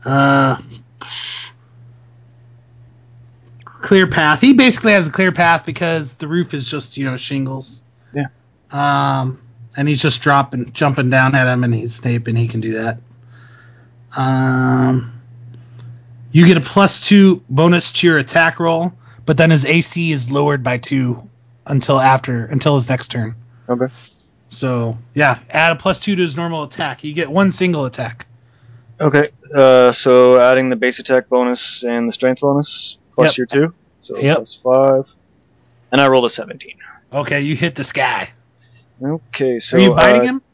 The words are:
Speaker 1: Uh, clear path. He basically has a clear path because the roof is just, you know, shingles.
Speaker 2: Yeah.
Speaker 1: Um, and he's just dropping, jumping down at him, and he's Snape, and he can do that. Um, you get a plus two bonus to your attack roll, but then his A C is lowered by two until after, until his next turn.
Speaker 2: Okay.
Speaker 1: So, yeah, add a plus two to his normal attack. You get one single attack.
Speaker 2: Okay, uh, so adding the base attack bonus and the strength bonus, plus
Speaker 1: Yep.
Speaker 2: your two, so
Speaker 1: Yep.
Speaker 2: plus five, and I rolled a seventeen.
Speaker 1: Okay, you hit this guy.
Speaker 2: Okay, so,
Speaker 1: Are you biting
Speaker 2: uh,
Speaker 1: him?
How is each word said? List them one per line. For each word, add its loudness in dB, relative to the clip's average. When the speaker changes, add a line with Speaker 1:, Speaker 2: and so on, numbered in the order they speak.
Speaker 1:
Uh, 2
clear 2
path. 0
He 6
basically 4
has 2
a -8
clear 0
path 0
because -6
the -12
roof -4
is -8
just, -12
you -6
know, -6
shingles. -10
Speaker 2:
Yeah. -6
Speaker 1:
Um, -2
and -2
he's -2
just -2
dropping, 0
jumping -2
down 2
at 2
him, -2
and 0
he's -8
Snape, -4
and -4
he -2
can -6
do -6
that. -6
Um, -2
you 6
get 8
a 0
plus 0
two 4
bonus 2
to 0
your 4
attack 0
roll, -2
but 0
then 4
his 2
A 2
C -4
is -6
lowered 0
by -4
two -4
until 0
after, 0
until -2
his -2
next -6
turn. -8
Speaker 2:
Okay. -4
Speaker 1:
So, -6
yeah, 0
add 0
a -2
plus -4
two -4
to -2
his -4
normal -6
attack. -10
You -10
get -6
one 0
single -2
attack. -10
Speaker 2:
Okay, 2
uh, 6
so 4
adding 4
the -4
base -2
attack -2
bonus -2
and -4
the -6
strength -2
bonus, -4
plus 2
Speaker 1:
Yep. -6
Speaker 2:
your -4
two, 0
so -14
Speaker 1:
Yep. 0
Speaker 2:
plus -8
five, 0
and 2
I 6
rolled 4
a 0
seventeen. -12
Speaker 1:
Okay, -4
you -4
hit -4
this -10
guy. -6
Speaker 2:
Okay, -4
so, -4
Speaker 1:
Are 6
you 6
biting 4
Speaker 2:
uh, 2
Speaker 1:
him? -2